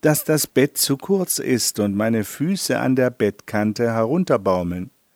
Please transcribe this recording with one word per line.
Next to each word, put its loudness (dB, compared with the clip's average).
dass 2
das 0
Bett 2
zu 0
kurz -2
ist -2
und 0
meine 0
Füße -4
an 0
der 2
Bettkante -2
herunterbaumeln. 0